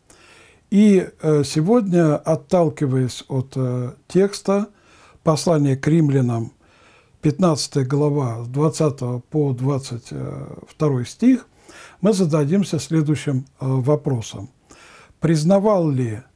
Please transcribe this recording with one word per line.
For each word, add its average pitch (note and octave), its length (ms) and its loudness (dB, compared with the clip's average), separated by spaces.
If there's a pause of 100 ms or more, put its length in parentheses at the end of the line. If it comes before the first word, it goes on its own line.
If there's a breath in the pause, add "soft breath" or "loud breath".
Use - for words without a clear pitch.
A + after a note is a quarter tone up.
(680 soft breath)
И, G3+ 400 4 (140)
э, D3+ 200 2
сегодня, E3+ 760 2
отталкиваясь D3+ 1120 -2
от, C3 280 -6
э, B2 380 -4 (140)
текста G3 600 0 (540 soft breath)
послания D3+ 520 2
к C3+ 120 -4
римлянам, C3+ 640 2 (680 soft breath)
пятнадцатая D3 640 0
глава, C#3 580 -2
с A#2 40 -12
двадцатого C#3 720 -2
по C#3+ 340 -2
двадцать B2+ 580 -6 (560)
второй C3+ 380 -2
стих, B3 400 2 (560 loud breath)
мы G#3 100 4
зададимся E3 680 0
следующим, C#3+ 680 -2 (120)
э, C3+ 80 -6
вопросом. C3 840 -2 (680 loud breath)
Признавал F3 680 2
ли B2 320 -2 (160)